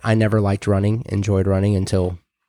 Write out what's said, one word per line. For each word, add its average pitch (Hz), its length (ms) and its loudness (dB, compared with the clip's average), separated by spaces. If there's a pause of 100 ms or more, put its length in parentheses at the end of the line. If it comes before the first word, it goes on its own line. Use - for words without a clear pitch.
I 113 120 0
never 110 260 2
liked 101 240 -2
running, 104 440 0
enjoyed 98 380 0
running 98 280 2
until 92 420 -2 (320)